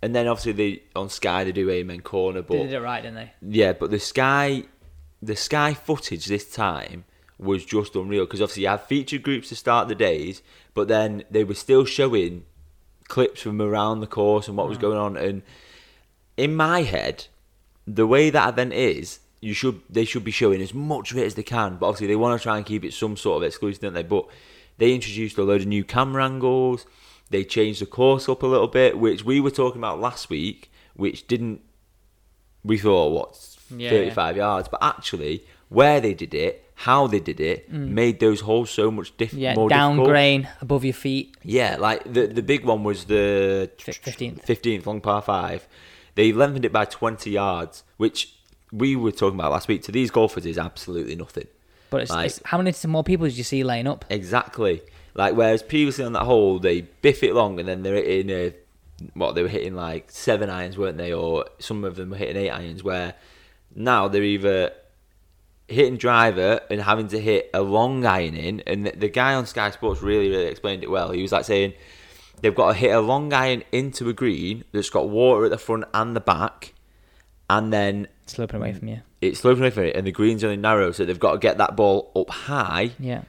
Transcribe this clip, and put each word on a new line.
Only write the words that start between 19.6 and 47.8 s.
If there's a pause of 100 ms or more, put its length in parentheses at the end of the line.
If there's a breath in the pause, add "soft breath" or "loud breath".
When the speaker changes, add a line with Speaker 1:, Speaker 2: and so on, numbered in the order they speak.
Speaker 1:
they
should
be
showing
as
much
of
it
as
they
can,
but
obviously
they
wanna
try
and
keep
it
some
sort
of
exclusive,
don't
they?
But (520 loud breath)
they
introduced
a
load
of
new
camera
angles. (440 soft breath)
They
changed
the
course
up
a
little
bit,
which
we
were
talking
about
last
week, (240 soft breath)
which
didn't, (1000)
we
thought,
what, (200)
Speaker 2:
Yeah,
Speaker 1:
thirty-five
Speaker 2:
yeah.
Speaker 1:
yards?
But
actually, (240 soft breath)
where
they
did
it, (100)
how
they
did
it,
Speaker 2:
Mm.
Speaker 1:
made
those
holes
so
much
diff-,
Speaker 2:
Yeah,
Speaker 1:
more
Speaker 2:
down
Speaker 1:
difficult.
Speaker 2:
grain, (140)
above
your
feet.
Speaker 1:
Yeah,
like,
the,
the
big
one
was
the
Speaker 2:
Fi-,
fifteenth.
Speaker 1:
fifteenth,
long
par
five. (480 loud breath)
They
lengthened
it
by
twenty
yards, (140)